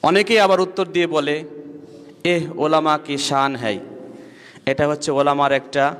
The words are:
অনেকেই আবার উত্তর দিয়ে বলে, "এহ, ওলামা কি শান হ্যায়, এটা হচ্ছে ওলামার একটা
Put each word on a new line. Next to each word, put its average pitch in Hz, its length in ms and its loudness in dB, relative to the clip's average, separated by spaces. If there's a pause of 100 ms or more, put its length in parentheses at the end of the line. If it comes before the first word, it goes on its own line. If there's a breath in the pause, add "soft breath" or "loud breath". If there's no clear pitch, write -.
অনেকেই 202 360 4
আবার 190 220 6
উত্তর 185 260 -2
দিয়ে 175 200 0
বলে, 151 380 -2 (800 loud breath)
"এহ, 170 360 -2
ওলামা 156 380 2
কি 143 200 -6
শান 139 380 0
হ্যায়, 110 220 -4 (880 loud breath)
এটা 147 220 0
হচ্ছে 151 220 -4
ওলামার 143 420 2
একটা 139 480 0